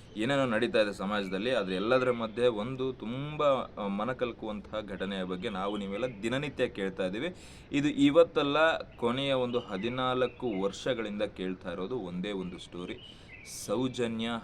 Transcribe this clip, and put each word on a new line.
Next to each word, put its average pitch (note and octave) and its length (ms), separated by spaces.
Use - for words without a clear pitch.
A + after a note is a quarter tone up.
ಏನೇನೋ C3+ 280
ನಡೀತಾ A2+ 360
ಇದೆ G2+ 120
ಸಮಾಜದಲ್ಲಿ. G2 580
ಅದ್ರ G2 220
ಎಲ್ಲದರ B2 380
ಮಧ್ಯೆ A#2 360
ಒಂದು B2+ 460
ತುಂಬ, C#3 500
ಆ, B2+ 440
ಮನಕಲಕುವಂತಹ G#2+ 920
ಘಟನೆಯ G2 440
ಬಗ್ಗೆ F#2 260
ನಾವು G2+ 280
ನೀವೆಲ್ಲ G2+ 280
ದಿನನಿತ್ಯ C3 440
ಕೇಳ್ತಾ F#2+ 380
ಇದ್ದೀವಿ. A#2 300
ಇದು C#3+ 160
ಇವತ್ತಲ್ಲ, D3 920
ಕೊನೆಯ C3+ 560
ಒಂದು B2 260
ಹದಿನಾಲ್ಕು B2 1000
ವರ್ಷಗಳಿಂದ G#2 600
ಕೇಳ್ತಾ F#2 480
ಇರೋದು F#2+ 280
ಒಂದೇ F2+ 320
ಒಂದು F2+ 280
ಸ್ಟೋರಿ, F2+ 380
ಸೌಜನ್ಯ A#2+ 640